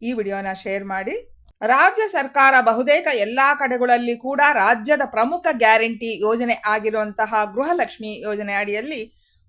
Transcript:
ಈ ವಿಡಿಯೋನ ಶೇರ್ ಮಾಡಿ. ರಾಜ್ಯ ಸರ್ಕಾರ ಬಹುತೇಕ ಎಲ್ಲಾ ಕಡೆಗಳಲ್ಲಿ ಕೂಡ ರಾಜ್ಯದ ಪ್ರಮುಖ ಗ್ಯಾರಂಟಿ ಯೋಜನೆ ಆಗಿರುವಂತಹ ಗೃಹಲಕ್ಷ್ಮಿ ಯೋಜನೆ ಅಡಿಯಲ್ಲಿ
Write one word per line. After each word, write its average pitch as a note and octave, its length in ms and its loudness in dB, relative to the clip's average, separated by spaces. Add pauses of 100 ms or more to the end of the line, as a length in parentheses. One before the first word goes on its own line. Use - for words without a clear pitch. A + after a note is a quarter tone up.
ಈ A#3+ 100 -4
ವಿಡಿಯೋನ G3 400 -6
ಶೇರ್ F#3+ 320 -6
ಮಾಡಿ. G3 320 -6 (460)
ರಾಜ್ಯ F4+ 460 2
ಸರ್ಕಾರ C4+ 520 2
ಬಹುತೇಕ B3+ 540 2
ಎಲ್ಲಾ B3+ 400 2
ಕಡೆಗಳಲ್ಲಿ B3 640 0
ಕೂಡ C4+ 240 -6 (120)
ರಾಜ್ಯದ A#3 520 2
ಪ್ರಮುಖ C4+ 480 -2
ಗ್ಯಾರಂಟಿ A3+ 680 2
ಯೋಜನೆ A#3 340 0 (120)
ಆಗಿರುವಂತಹ G#3+ 680 -2 (200)
ಗೃಹಲಕ್ಷ್ಮಿ A#3 680 -2
ಯೋಜನೆ G#3 340 -6
ಅಡಿಯಲ್ಲಿ A3 800 -6 (160)